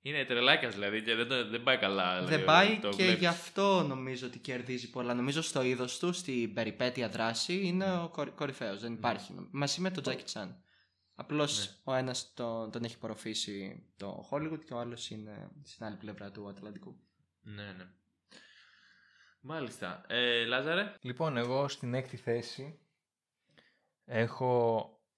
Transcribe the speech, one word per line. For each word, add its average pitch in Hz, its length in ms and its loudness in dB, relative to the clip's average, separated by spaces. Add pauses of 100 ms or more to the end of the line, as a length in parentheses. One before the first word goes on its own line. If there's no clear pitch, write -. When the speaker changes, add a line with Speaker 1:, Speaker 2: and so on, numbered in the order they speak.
Speaker 1:
Είναι 143 220 0
τρελάκιας, 127 500 4
δηλαδή, 101 280 0
και 113 120 2
δεν 117 140 2
το, 123 200 0
δεν 117 140 -2
πάει 127 160 6
καλά, 95 360 4
Speaker 2:
Δεν 92 120 0
Speaker 1:
δηλαδή, 151 180 2
Speaker 2:
πάει 202 340 8
Speaker 1:
το 208 100 -2
Speaker 2:
και 196 140 2
Speaker 1:
βλέπεις. 180 180 6
Speaker 2:
γι' 180 60 4
αυτό 185 560 4
νομίζω 131 440 -4
ότι 120 120 -10
κερδίζει 123 520 -6
πολλά. 123 240 -2
Νομίζω 139 280 2
στο 135 200 0
είδος 127 360 0
του, 180 140 2
στην 120 420 -2
περιπέτεια 120 540 0
δράση, 117 580 0
είναι 185 200 2
Speaker 1:
Ναι. 185 100 2
Speaker 2:
ο 170 120 -2
κορυ-, 143 260 -4
κορυφαίος. 120 460 -4
Δεν 117 100 -6
Speaker 1:
Ναι. 117 60 -4
Speaker 2:
υπάρχει, 117 360 -2
νο-, 92 180 -12
μαζί 139 300 0
με 185 100 2
τον 170 120 -4
Speaker 1:
Το- 131 100 0
Speaker 2:
Jackie - 200 -6 (100)
Chan. 90 120 -10 (680)
Απλώς 147 380 0
Speaker 1:
Ναι. 101 340 -4
Speaker 2:
ο 131 40 2
ένας 127 380 -2
τον, 113 360 -4
τον 117 140 -4
έχει 117 100 -6
απορροφήσει 104 880 -6 (140)
το - 340 -8
Hollywood 156 360 -4
και 131 80 -10
ο 120 40 -4
άλλος 120 320 -8
είναι 107 400 -12 (140)
στην - 200 -14
άλλη 104 120 -8
πλευρά 101 340 -12
του 101 180 -12
Ατλαντικού. 101 480 -14 (460)
Speaker 1:
Ναι, 101 340 -12
ναι. 90 100 -16 (1500)
Μάλιστα. 123 680 -8
Ε, 120 360 4
Λάζαρε; 156 560 0
Speaker 3:
Λοιπόν, 127 360 -2
εγώ 127 320 2
στην 123 260 -4
έκτη 127 220 -4
θέση 120 600 -4 (1300)
έχω 117 840 2 (300)